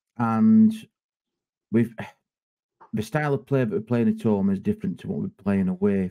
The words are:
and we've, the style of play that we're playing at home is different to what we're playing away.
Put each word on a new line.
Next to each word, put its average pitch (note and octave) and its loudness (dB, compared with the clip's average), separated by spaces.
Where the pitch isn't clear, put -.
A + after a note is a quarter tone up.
and A2 4
we've, A2+ 0
the A2 -2
style D3+ -4
of - -4
play C3+ 0
that G#2+ -4
we're G#2+ -4
playing A#2 0
at G#2+ -2
home G2 0
is G2 -2
different F#2+ -6
to - -12
what F#2 -6
we're - -10
playing G2 0
away. F#2+ -2